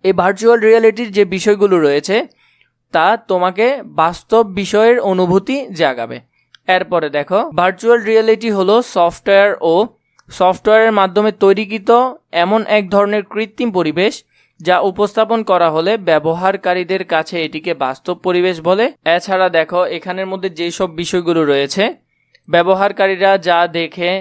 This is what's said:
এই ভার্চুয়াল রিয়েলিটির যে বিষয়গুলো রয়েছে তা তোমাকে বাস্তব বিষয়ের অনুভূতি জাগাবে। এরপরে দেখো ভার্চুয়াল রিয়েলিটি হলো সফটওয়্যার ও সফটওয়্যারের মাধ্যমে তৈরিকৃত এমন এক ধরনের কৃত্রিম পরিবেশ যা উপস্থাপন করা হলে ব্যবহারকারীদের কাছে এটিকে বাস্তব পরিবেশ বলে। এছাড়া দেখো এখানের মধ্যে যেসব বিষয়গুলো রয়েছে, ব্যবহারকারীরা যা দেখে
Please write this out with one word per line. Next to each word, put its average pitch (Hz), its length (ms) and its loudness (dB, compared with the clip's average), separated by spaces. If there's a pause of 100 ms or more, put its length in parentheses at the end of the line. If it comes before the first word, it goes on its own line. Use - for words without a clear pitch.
এই 190 100 0
ভার্চুয়াল 196 460 2
রিয়েলিটির 220 520 2
যে 202 140 2
বিষয়গুলো 190 520 0
রয়েছে 151 380 0 (800)
তা 170 140 2 (200)
তোমাকে 185 400 0 (280)
বাস্তব 175 480 0 (100)
বিষয়ের 214 480 2
অনুভূতি 190 560 0 (160)
জাগাবে। 127 440 -4 (580)
এরপরে 175 340 -2
দেখো 147 300 -2 (200)
ভার্চুয়াল 208 420 2
রিয়েলিটি 220 500 2
হলো 196 240 2 (180)
সফটওয়্যার 196 580 2 (100)
ও 165 120 2 (560)
সফটওয়্যারের 214 680 2
মাধ্যমে 196 320 0 (100)
তৈরিকৃত 202 500 0 (440)
এমন 190 340 2
এক 214 200 2
ধরনের 202 420 0
কৃত্রিম 220 400 -6
পরিবেশ 175 420 -2 (460)
যা 180 180 0 (120)
উপস্থাপন 208 540 -2
করা 180 260 2
হলে 165 240 0 (160)
ব্যবহারকারীদের 180 960 -2
কাছে 160 380 -4
এটিকে 156 360 -8
বাস্তব 135 440 -6
পরিবেশ 180 380 0
বলে। 190 240 0 (300)
এছাড়া 185 340 -2
দেখো 170 300 -2 (160)
এখানের 185 360 -8
মধ্যে 185 180 -8 (100)
যেসব 170 360 -4
বিষয়গুলো 165 480 -2
রয়েছে, 143 400 0 (640)
ব্যবহারকারীরা 190 880 2
যা 170 220 2 (180)
দেখে 175 440 -4